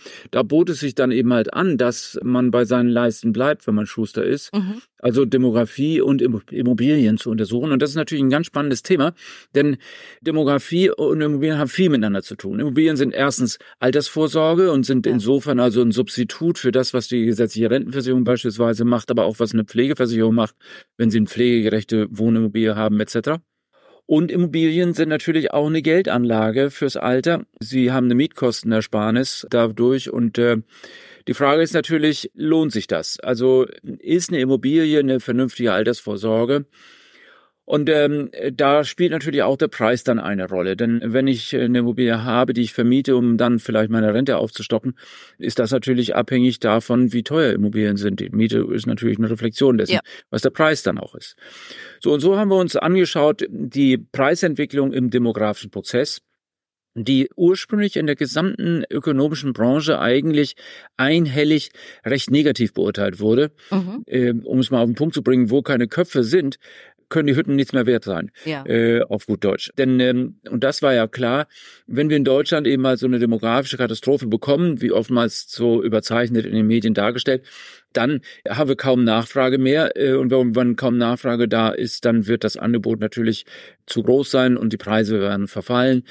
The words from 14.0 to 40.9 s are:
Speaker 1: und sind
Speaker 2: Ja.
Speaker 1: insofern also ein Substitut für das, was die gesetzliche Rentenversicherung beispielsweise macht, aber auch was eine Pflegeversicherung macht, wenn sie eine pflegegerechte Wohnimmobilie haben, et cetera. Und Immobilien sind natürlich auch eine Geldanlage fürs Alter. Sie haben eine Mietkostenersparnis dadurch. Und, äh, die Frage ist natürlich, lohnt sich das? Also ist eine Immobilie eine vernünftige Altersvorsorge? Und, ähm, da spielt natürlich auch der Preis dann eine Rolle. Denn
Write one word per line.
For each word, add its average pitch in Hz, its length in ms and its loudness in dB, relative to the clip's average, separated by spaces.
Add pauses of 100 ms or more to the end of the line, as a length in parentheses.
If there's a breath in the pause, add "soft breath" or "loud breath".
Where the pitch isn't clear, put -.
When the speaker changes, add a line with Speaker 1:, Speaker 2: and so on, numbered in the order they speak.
Speaker 1:
und 135 120 2
sind 131 220 0
Speaker 2:
Ja. - 60 2
Speaker 1:
insofern 127 480 0
also 123 200 2
ein 120 120 4
Substitut 127 640 -2
für 123 140 0
das, 127 200 0
was 120 160 -4
die 120 160 0
gesetzliche 113 460 0
Rentenversicherung 127 540 0
beispielsweise 117 600 0
macht, 120 260 0
aber 117 140 2
auch 107 140 -2
was 113 160 -2
eine 110 100 0
Pflegeversicherung 117 680 0
macht, 113 200 0 (440 loud breath)
wenn 113 120 2
sie 110 80 2
eine 107 100 2
pflegegerechte 110 800 0
Wohnimmobilie 110 640 0
haben, 107 240 0
et 107 80 -4
cetera. 147 320 -4 (720 soft breath)
Und 156 220 2
Immobilien 165 640 0
sind 156 160 0
natürlich 156 420 -2
auch 147 140 0
eine 156 160 -2
Geldanlage 123 880 0
fürs 135 260 -4
Alter. 131 480 0 (160)
Sie 123 320 0
haben 131 140 2
eine 120 80 2
Mietkostenersparnis 113 1400 -2
dadurch. 120 600 0
Und, 117 280 -2
äh, 120 180 2 (680 loud breath)
die 120 80 -2
Frage 143 260 2
ist 165 140 0
natürlich, 151 600 0
lohnt 156 380 0
sich 104 140 -4
das? - 340 -6
Also 131 460 2 (320)
ist 175 320 -2
eine 165 100 -2
Immobilie 143 580 2
eine 131 220 2
vernünftige 120 540 -2
Altersvorsorge? 113 920 -2 (1000 soft breath)
Und, 147 240 0
ähm, 147 400 0 (240)
da 147 280 4
spielt 165 300 -2
natürlich 143 300 -2
auch 98 160 0
der 156 100 0
Preis 117 340 0
dann 117 160 0
eine 95 300 -4
Rolle. 92 260 -2
Denn 117 300 0